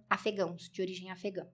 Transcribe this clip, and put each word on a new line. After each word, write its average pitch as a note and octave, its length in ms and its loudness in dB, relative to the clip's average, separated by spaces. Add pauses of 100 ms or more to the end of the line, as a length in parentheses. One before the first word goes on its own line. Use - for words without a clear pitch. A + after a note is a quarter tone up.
afegãos, F#3+ 640 2
de - 100 -6
origem F#3 300 -2
afegã. F#3 440 -4